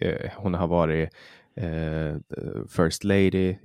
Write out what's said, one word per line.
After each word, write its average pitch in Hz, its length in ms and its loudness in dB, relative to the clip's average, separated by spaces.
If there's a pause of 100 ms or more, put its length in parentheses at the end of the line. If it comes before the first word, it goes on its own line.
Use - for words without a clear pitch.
Eh, - 360 -2
hon 92 180 -2
har 87 120 0
varit, 80 440 2 (460)
eh, 78 600 -4 (600)
First 82 280 2
Lady, 95 600 4